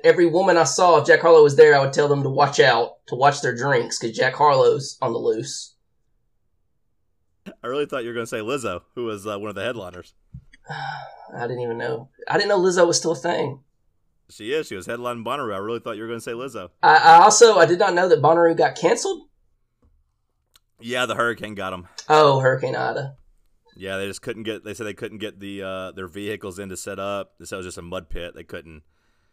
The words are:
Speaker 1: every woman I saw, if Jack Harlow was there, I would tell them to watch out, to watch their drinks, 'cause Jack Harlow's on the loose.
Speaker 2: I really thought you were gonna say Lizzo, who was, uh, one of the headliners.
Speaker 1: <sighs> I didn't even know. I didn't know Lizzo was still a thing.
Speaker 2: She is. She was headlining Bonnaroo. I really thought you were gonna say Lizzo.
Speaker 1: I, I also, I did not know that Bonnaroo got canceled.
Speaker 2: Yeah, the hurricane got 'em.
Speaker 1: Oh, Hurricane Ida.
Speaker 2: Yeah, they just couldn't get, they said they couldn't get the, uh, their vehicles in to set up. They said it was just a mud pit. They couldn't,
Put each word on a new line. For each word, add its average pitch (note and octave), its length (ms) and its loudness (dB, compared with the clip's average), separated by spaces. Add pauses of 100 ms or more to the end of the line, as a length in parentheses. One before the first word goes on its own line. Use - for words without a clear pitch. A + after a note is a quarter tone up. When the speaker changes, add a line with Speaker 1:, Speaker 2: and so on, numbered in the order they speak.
Speaker 1:
every E3 220 4
woman F3 320 2
I E3 60 4
saw, E3+ 340 2
if C3+ 80 0
Jack D#3+ 160 4
Harlow E3 220 8
was C#3+ 120 4
there, D3+ 200 8
I C#3 40 4
would C3+ 140 -2
tell D3 140 0
them C#3 160 0
to C3 60 -2
watch C#3 300 0
out, A#2+ 480 0
to - 80 -10
watch C3+ 260 0
their B2+ 140 -4
drinks, B2+ 440 -4
'cause A#2 120 -8
Jack B2+ 220 -2
Harlow's C#3 680 2
on A#2+ 120 -6
the A2+ 60 -6
loose. A#2 560 -8 (1900)
Speaker 2:
I A#2 40 -10
really C#3+ 180 -4
thought C#3 180 -8
you A#2 60 -8
were A#2 60 -10
gonna A#2 100 -6
say A2+ 140 -8
Lizzo, G#2+ 420 -6 (140)
who B2 100 -8
was, G#2 200 -8
uh, G#2+ 140 -8
one G#2 100 -10
of G2+ 60 -12
the G2 80 -8
headliners. F#2+ 500 -10 (280)
Speaker 1:
<sighs> - 280 -20
I - 720 -14
didn't B2 200 -8
even A#2 160 -8
know. A#2+ 320 -10 (180)
I - 100 -10
didn't G3+ 120 -2
know G3+ 100 0
Lizzo F3+ 260 2
was E3+ 120 0
still E3 140 -4
a E3 40 -2
thing. D3+ 460 -6 (680)
Speaker 2:
She G#2+ 220 -12
is. D3+ 160 -6
She A2 80 -12
was F2+ 120 -12
headlining A#2+ 360 -10
Bonnaroo. A#2+ 320 -8
I - 40 -8
really A2+ 200 -8
thought A2+ 160 -12
you G#2 60 -12
were A2+ 80 -12
gonna A#2 100 -8
say A#2 140 -12
Lizzo. A#2 360 -12 (140)
Speaker 1:
I, D#3 140 6
I E3 260 10
also, G#3+ 340 8
I E3+ 80 8
did F3 140 0
not G3 140 2
know F3+ 160 2
that D#3 120 4
Bonnaroo E3 360 4
got D3 180 0
canceled. F#3+ 540 -2 (1500)
Speaker 2:
Yeah, A#2+ 240 -4
the A2+ 100 -4
hurricane A2 400 -4
got F#2+ 160 -8
'em. F2+ 160 -12 (220)
Speaker 1:
Oh, D3 300 4
Hurricane C3 360 -2
Ida. B2+ 400 -8 (640)
Speaker 2:
Yeah, F#2+ 180 -10
they G2 120 -8
just G2 140 -14
couldn't A2 220 -12
get, G#2+ 220 -10
they G#2 80 -12
said A2 120 -12
they G#2 80 -10
couldn't G#2+ 260 -14
get G#2 200 -12
the, G2 240 -14
uh, F#2+ 300 -12
their F#2+ 140 -14
vehicles G2 520 -12
in G2+ 80 -12
to F#2 80 -14
set F#2+ 240 -14
up. G2 400 -10
They E2+ 60 -20
said G#2+ 100 -14
it F#2+ 40 -12
was F2+ 80 -12
just F2 100 -16
a F#2+ 40 -18
mud F2 280 -14
pit. E2+ 260 -12
They E2+ 80 -20
couldn't, D#2+ 400 -20 (500)